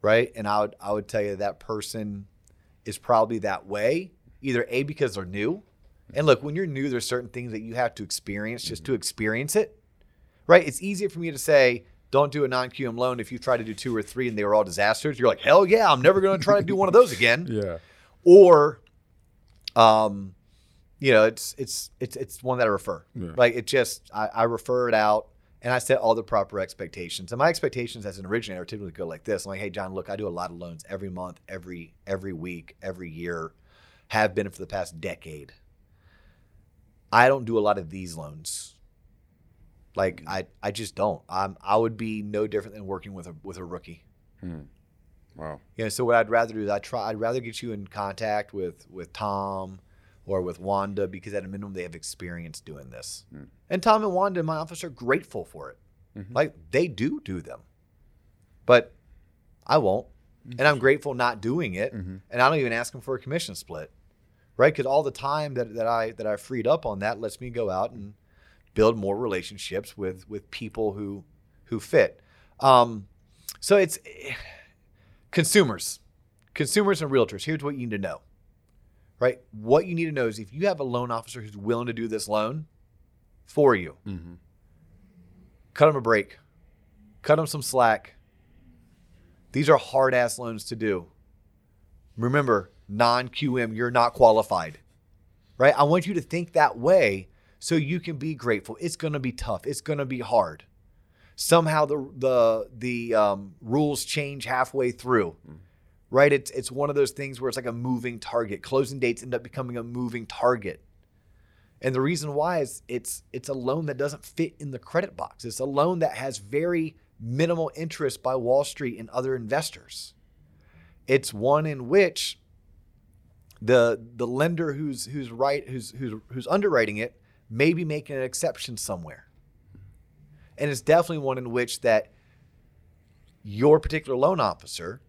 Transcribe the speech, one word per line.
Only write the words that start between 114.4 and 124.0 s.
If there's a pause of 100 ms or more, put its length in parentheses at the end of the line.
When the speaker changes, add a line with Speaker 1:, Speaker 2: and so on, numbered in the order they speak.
Speaker 1:
in
the
credit
box.
It's
a
loan
that
has
very (240)
minimal
interest
by
Wall
Street
and
other
investors. (920)
It's
one
in
which (1200)
the, (140)